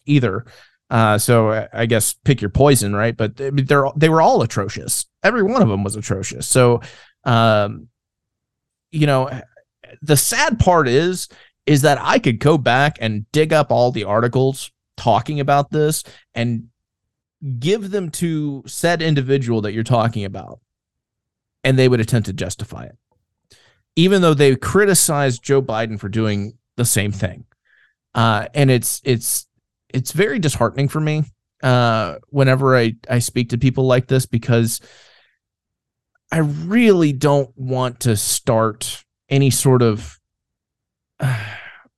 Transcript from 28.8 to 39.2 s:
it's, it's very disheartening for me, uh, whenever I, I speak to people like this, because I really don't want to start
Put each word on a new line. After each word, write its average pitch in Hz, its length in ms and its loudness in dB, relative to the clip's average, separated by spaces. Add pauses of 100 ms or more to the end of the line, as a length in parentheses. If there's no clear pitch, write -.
it's, - 420 -4 (440)
it's 127 220 -4
very 214 260 -2
disheartening 135 500 -2
for 156 120 -4
me, 151 240 -2 (380)
uh, 117 540 0 (120)
whenever 131 480 2
I, 113 200 0 (120)
I 120 120 0
speak 117 300 -2
to 120 80 -2
people 131 280 0
like 127 200 2
this, 131 200 0
because 117 540 0 (1500)
I 160 80 -2
really 165 760 2
don't 143 420 0
want 127 440 -4
to 120 140 2
start - 880 -2 (280)